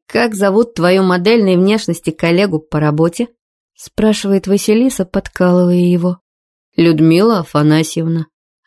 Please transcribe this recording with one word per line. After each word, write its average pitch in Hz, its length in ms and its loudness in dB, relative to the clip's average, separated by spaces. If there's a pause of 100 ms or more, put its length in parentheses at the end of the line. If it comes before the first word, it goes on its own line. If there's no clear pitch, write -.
как 233 280 -4
зовут 202 400 0
твою 180 280 2
модельной 185 540 2
внешности 185 540 -2
коллегу 170 500 -2
по - 180 -6
работе?» 160 500 -2 (460)
спрашивает 208 720 -2
Василиса, 214 600 0
подкалывая 180 680 0
его. 175 420 0 (580)
«Людмила 170 600 2
Афанасьевна», 160 880 -2 (400)